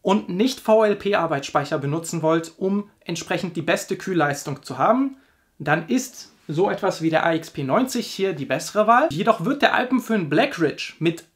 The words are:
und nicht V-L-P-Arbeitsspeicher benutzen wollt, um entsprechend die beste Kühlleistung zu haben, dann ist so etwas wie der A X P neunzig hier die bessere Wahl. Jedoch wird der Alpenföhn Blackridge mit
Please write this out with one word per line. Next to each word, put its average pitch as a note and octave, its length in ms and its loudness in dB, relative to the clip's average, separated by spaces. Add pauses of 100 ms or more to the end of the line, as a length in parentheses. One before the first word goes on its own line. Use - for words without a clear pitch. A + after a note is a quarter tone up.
und G3+ 280 2
nicht G#3+ 300 0
V-L-P-Arbeitsspeicher F#3 1160 2
benutzen D#3 440 -2
wollt, E3 340 2
um G3 320 -2 (160)
entsprechend E3+ 500 -4
die E3 60 -4
beste G3+ 380 -2
Kühlleistung D3 640 -2
zu B2+ 160 -10
haben, A3+ 400 2 (400)
dann D#3 300 0
ist - 440 -4 (160)
so F3 220 2
etwas F#3 320 -2
wie D#3+ 80 2
der D#3+ 160 2
A E3 80 2
X D#3 160 -4
P C#3+ 140 -6
neunzig A3 420 0
hier F#3+ 260 -2
die C#3+ 140 -6
bessere G3 400 -2
Wahl. B3 240 4
Jedoch G3 340 0
wird C#4+ 160 -2
der - 140 4
Alpenföhn A3+ 560 0
Blackridge D#3+ 680 0
mit E3 240 -2 (120)